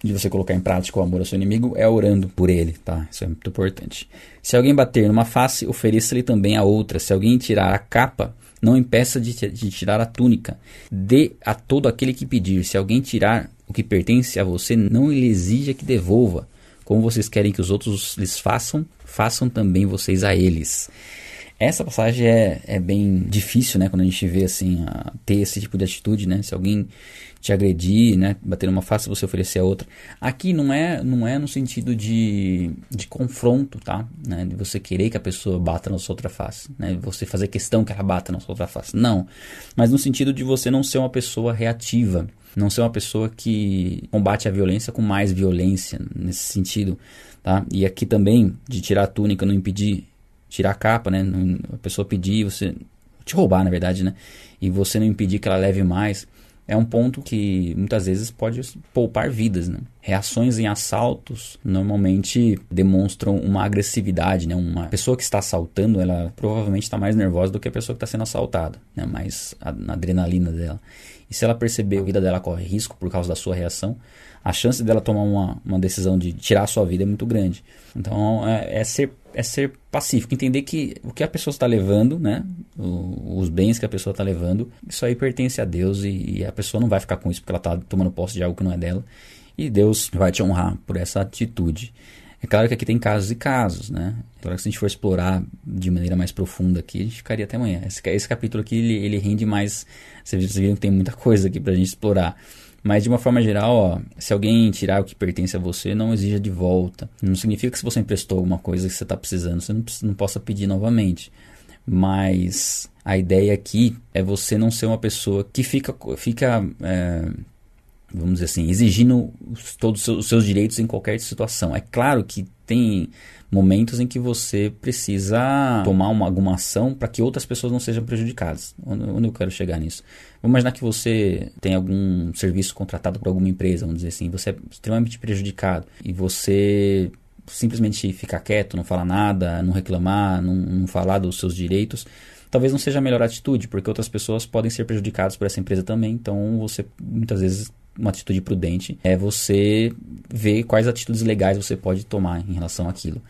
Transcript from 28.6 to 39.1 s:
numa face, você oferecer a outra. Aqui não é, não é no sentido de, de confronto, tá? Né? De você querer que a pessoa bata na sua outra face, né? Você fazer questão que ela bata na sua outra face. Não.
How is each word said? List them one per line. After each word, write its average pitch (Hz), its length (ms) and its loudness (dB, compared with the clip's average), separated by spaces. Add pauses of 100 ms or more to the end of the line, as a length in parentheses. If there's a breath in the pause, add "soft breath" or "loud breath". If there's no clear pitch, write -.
numa 92 140 2
face, 104 280 -2
você 98 160 -4
oferecer 92 340 -2
a 92 60 4
outra. 92 200 0 (360 loud breath)
Aqui 131 320 -2
não 143 180 2
é, 156 320 0
não 123 240 2
é 131 100 0
no 143 120 -4
sentido 123 440 -4
de, 101 800 0 (180)
de 104 180 -8
confronto, 127 720 0
tá? 104 300 -8 (180)
Né? 90 200 -4
De 90 100 -6
você 98 240 -8
querer 92 300 -2
que - 80 -4
a - 20 -4
pessoa 92 400 -4
bata 85 300 -2
na 95 100 -4
sua - 140 -8
outra - 160 -8
face, - 400 -12 (100)
né? 90 220 -4
Você 92 240 -8
fazer 98 240 -2
questão 110 340 0
que 107 80 -4
ela 98 120 -6
bata 92 280 0
na 87 80 -4
sua - 140 -12
outra 90 120 -6
face. - 300 -10
Não. 101 320 2 (480 loud breath)